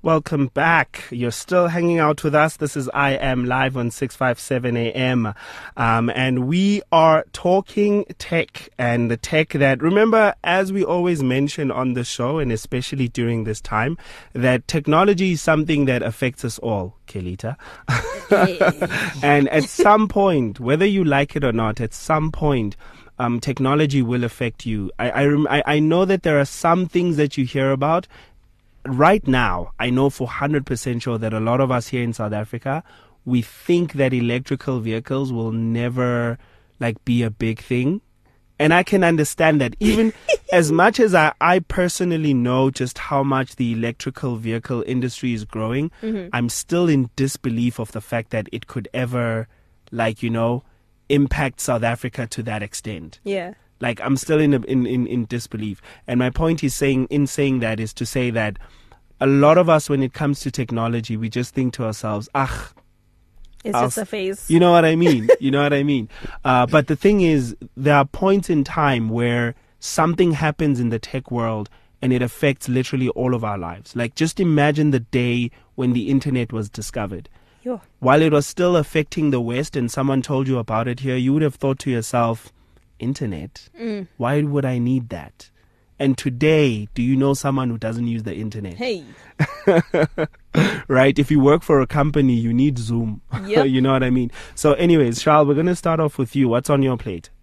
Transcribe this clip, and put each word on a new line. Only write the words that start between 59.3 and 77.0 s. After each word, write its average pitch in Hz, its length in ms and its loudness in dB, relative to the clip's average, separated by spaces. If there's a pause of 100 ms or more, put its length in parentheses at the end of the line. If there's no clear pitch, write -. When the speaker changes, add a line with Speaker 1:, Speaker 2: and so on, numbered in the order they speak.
Speaker 1:
of 180 120 4
us, 156 200 4
when 139 140 0
it 131 120 -2
comes 143 260 -2
to 135 100 -6
technology, 117 640 -4
we 110 120 -4
just 120 260 -6
think 127 200 -2
to 123 100 -6
ourselves, 107 520 -6
"Ah, - 360 -4 (920)
Speaker 2:
It's 214 100 -4
Speaker 1:
I'll 123 120 2
Speaker 2:
just 127 120 -4
a 214 40 -4
Speaker 1:
s-," 190 60 -8
Speaker 2:
phase. 196 420 -6
Speaker 1:
you 165 100 6
know 180 100 8
what 170 140 8
I 160 100 4
mean? 165 400 2
Speaker 2:
<laughs> - 60 0
Speaker 1:
You 135 100 0
know 139 120 2
what 143 100 2
I 139 100 2
mean? 139 260 0 (360)
Uh, 127 220 4
but 143 200 2
the 156 80 0
thing 196 280 4
is, 143 340 2 (200)
there 143 200 2
are 139 80 4
points 196 460 0
in 151 140 2
time 131 440 0
where 120 460 0 (260)
something 170 520 0
happens 147 460 0
in 120 120 0
the 113 100 -2
tech - 320 -10
world 113 360 -4 (340)
and 127 100 2
it 123 100 2
affects 135 460 -2
literally 127 420 -2
all 127 240 -2
of 113 100 -4
our 104 140 -6
lives. 85 380 -12
Like, 120 180 -6
just - 260 -2
imagine 151 520 2
the 127 80 2
day 120 500 -2 (260)
when 123 180 0
the 120 160 -2
internet 131 420 0
was 110 160 -6
discovered. 104 600 -10 (360)